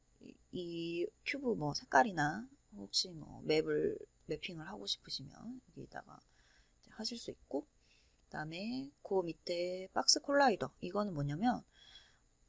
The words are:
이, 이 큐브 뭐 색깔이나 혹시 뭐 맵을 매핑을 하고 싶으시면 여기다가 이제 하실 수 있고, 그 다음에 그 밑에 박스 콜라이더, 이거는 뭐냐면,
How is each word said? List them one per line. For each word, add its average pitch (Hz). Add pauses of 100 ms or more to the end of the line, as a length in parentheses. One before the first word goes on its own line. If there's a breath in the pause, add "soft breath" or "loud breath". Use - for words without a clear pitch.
(200)
이, - (160)
이 170 (180)
큐브 269
뭐 147
색깔이나 190 (300)
혹시 196
뭐 151
맵을 156 (280)
매핑을 160
하고 202
싶으시면 - (160)
여기다가 - (600 soft breath)
이제 -
하실 233
수 -
있고, -
그 -
다음에 214 (120)
그 190
밑에 180
박스 -
콜라이더, 277 (120)
이거는 196
뭐냐면, 156 (840 loud breath)